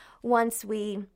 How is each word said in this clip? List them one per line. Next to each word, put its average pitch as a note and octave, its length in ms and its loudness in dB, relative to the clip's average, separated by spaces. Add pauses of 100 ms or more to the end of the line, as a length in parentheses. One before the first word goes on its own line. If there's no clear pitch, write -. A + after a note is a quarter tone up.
(220)
once A#3 420 2
we G#3 420 -4 (100)